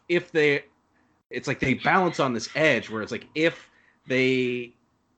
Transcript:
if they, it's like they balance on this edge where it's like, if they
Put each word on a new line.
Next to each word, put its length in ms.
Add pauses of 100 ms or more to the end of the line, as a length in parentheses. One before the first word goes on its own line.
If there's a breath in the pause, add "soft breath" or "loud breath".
if 220
they, 340 (640)
it's 180
like 120
they 160
balance 440
on 140
this 220
edge 340
where 120
it's 100
like, 240
if 340 (380)
they 680 (440)